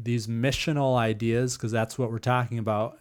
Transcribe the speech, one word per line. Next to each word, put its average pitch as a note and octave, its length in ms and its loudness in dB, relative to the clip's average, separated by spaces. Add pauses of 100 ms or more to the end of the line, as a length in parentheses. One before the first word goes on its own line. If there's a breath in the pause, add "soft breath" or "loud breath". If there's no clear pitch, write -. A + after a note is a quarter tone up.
these A2+ 280 -2
missional C3+ 680 2
ideas, A2+ 600 2
'cause A2+ 160 -4
that's A2+ 260 0
what A#2+ 120 0
we're A2+ 100 -4
talking B2 380 0
about. A2 420 -2